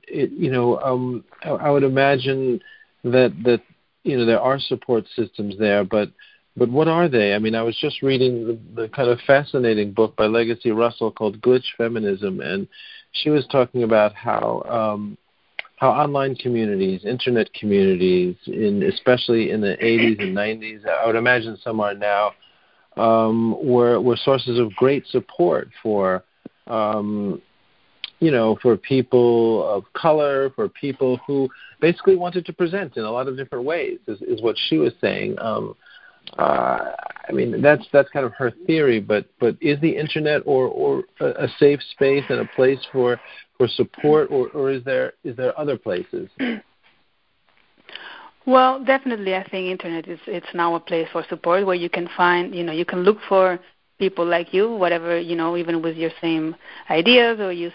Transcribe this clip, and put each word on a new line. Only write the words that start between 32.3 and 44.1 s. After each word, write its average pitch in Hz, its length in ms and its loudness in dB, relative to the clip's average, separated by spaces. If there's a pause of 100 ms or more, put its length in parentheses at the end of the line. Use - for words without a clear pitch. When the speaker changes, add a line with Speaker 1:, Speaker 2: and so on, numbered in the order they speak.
Speaker 1:
to 165 60 -14
present 175 440 -4
in 113 60 -4
a 107 80 -4
lot 127 160 -4
of 131 100 -8
different 131 260 -8
ways, 160 440 -4
is, 104 160 -8
is 110 180 -4
what 110 140 0 (120)
she 160 120 0
was 135 200 2
saying. 101 400 -2
Um, 107 360 -6 (640)
uh, 65 540 0 (360)
I - 20 -6
mean, 123 300 -2
that's, 147 300 6
that's 139 180 6
kind 139 160 -2
of 117 80 -6
her 123 180 -2 (140)
theory, 143 340 2
but, 101 260 -2 (140)
but 117 220 2
is 147 200 0
the 165 80 2
internet 151 560 -2
or, 131 220 2
or 139 360 -2 (160)
a, 143 260 -2
a - 20 -4 (120)
safe 143 200 6 (120)
space 139 380 2
and 120 100 -2
a 113 60 -2 (100)
place 131 240 4 (120)
for, 123 280 0 (380)
for 120 100 4
support, 151 640 0